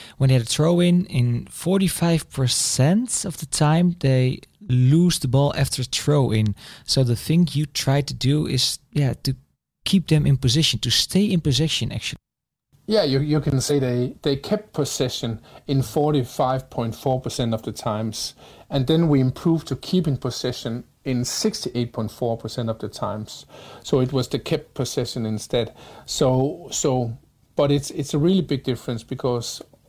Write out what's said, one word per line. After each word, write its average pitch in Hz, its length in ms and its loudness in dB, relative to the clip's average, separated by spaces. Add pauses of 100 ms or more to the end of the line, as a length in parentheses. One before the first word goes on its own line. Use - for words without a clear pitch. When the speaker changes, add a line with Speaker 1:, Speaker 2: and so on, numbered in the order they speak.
(180)
Speaker 1:
when 135 120 4
they 131 60 6
had 120 80 4
a - 20 -6
throw-in, 175 600 4
in 120 400 0
forty-five 170 800 0
percent 151 960 0
of 185 120 -6
the - 100 -12
time 170 520 2
they 131 400 2 (280)
lose 143 520 6
the 135 80 -2
ball 139 300 4
after 135 240 0
a 123 40 -4
throw-in. 110 680 2 (300)
So 135 180 2
the 120 140 2
thing 165 340 2
you 151 140 -2
try 143 360 0
to 139 120 -8
do 139 340 0
is, - 320 -2 (120)
yeah, 139 220 0 (100)
to 135 120 -2 (480)
keep 190 240 2
them 151 180 4
in 139 120 4
position, 131 420 2
to 120 100 -4
stay - 360 2
in 180 160 0
position, 135 500 0
actually. - 260 -8 (680)
Speaker 2:
Yeah, 208 160 2
you, 135 160 2
you 147 220 2
can 135 200 0
say 143 180 0
they, 123 420 -2
they 139 160 0
kept - 340 -6
possession 123 680 -4 (260)
in 139 140 2
forty-five 131 880 0
point 113 260 -6
four 131 240 -2
percent 117 340 -4
of 110 100 -6
the 107 100 -8
times. 110 640 -6 (340)
And 135 180 -2
then 165 220 2
we 143 100 4
improved 156 480 0
to 131 80 -6
keep 180 320 -2
in 135 100 0
possession 120 680 -6 (180)
in 123 200 -2
sixty-eight - 680 -4
point 110 180 -6
four 117 240 -4
percent 113 340 -6
of 113 100 -6
the 101 100 -8
times. - 560 -10 (380)
So 139 160 0
it 127 120 0
was 131 160 -2
the 123 120 -4
kept - 340 -6
possession 120 540 -4
instead. 110 440 -4 (360)
So, 131 640 0
so, 127 440 -2 (400)
but 143 160 2
it's, 143 200 0
it's 143 240 -6
a - 20 0
really 180 240 4
big 139 220 -4
difference 120 400 -4
because, 123 580 -4 (280)